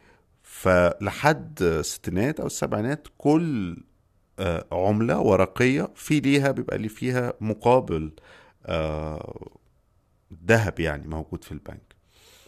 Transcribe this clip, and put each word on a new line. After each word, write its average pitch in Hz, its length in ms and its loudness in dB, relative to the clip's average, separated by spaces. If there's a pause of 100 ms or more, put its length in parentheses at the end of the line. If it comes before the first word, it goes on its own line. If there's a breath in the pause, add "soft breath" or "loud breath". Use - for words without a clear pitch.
(420 soft breath)
فلحد 95 1200 2
الستينات 87 800 -2
أو - 60 -4
السبعينات، 131 600 -4 (100)
كل، 139 580 0 (600)
آه، 90 340 -2
عملة 107 480 2
ورقية 123 760 2
في - 260 -2
ليها، 139 300 2
بيبقى 123 280 -4
لي 107 100 -6
فيها 123 520 -4
مقابل، 104 720 2 (540 loud breath)
آه، 78 840 -6 (1000)
ذهب 107 340 4
يعني 76 280 -4
موجود 80 360 -8
في - 80 -16
البنك. - 440 -16 (520 soft breath)